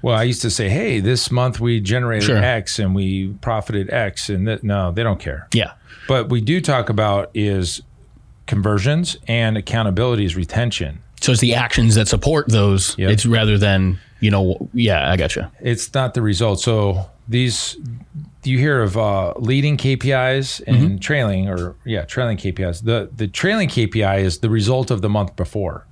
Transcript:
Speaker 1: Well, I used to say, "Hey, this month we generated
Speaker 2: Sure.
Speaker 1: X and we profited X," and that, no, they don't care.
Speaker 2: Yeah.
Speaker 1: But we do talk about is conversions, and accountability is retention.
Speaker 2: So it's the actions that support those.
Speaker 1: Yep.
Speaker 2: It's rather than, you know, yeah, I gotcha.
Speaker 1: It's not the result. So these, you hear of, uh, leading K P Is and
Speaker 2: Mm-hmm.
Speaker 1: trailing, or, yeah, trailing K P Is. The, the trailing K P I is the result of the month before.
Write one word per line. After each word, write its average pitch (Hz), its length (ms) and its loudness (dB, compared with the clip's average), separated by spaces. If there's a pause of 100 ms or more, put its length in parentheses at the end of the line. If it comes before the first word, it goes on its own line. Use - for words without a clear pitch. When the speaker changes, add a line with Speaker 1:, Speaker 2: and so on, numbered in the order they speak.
Speaker 1:
Well, 123 120 2
I 110 80 2
used 120 200 0
to 117 80 0
say, 104 180 0
"Hey, 143 320 0
this 117 320 0
month 123 260 0
we 117 220 0
generated 110 480 0
Speaker 2:
Sure. 123 100 4
Speaker 1:
X 113 400 0
and 95 160 2
we 95 460 -2
profited 107 500 -4
X," 110 400 -4
and 98 160 0
that, 110 160 -4
no, 98 300 0
they 104 100 -2
don't 104 160 0
care. - 340 -8
Speaker 2:
Yeah. - 200 2 (340)
Speaker 1:
But 131 240 0
we 123 100 2
do 151 200 0
talk 131 280 0
about 104 460 0
is 98 480 -2 (640)
conversions, 107 680 0 (100)
and 113 300 0
accountability 110 680 0
is 87 120 -2
retention. 87 680 -4 (180)
Speaker 2:
So - 120 2
it's 113 80 4
the 117 140 2
actions 117 420 2
that 110 120 2
support 147 400 2
those. 101 500 2
Speaker 1:
Yep. 95 120 2
Speaker 2:
It's 107 160 4
rather 110 320 4
than, 95 400 2 (220)
you 107 100 4
know, 98 440 0
yeah, 95 360 2
I 92 60 2
gotcha. 82 340 -4 (100)
Speaker 1:
It's 120 320 -4
not 131 220 -2
the 120 80 0
result. 104 380 0
So 101 500 0 (160)
these, 120 500 -2 (680)
you 131 140 0
hear 135 240 2
of, 98 140 0
uh, 101 420 0
leading 135 380 2
K 135 200 0
P 131 160 0
Is 131 540 0
and 127 100 4
Speaker 2:
Mm-hmm. 123 220 4
Speaker 1:
trailing, 101 500 0
or, 90 260 -4 (100)
yeah, 101 200 -4
trailing 120 320 -4
K 95 160 -4
P 95 100 -6
Is. 87 200 -4
The, 113 340 0
the 110 100 -2
trailing 185 420 0
K 117 180 0
P 107 180 0
I 98 140 2
is 95 200 0
the 113 120 0
result 113 400 2
of 110 120 0
the 107 60 0
month 101 260 0
before. - 580 -6